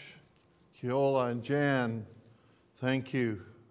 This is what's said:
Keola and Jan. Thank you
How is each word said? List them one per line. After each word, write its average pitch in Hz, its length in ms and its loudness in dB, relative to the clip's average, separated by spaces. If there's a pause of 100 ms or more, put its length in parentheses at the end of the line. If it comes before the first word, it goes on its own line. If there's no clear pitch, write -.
(800)
Keola 131 500 2
and 120 120 -4
Jan. 131 640 0 (720)
Thank 131 360 -2
you 117 300 -2 (280)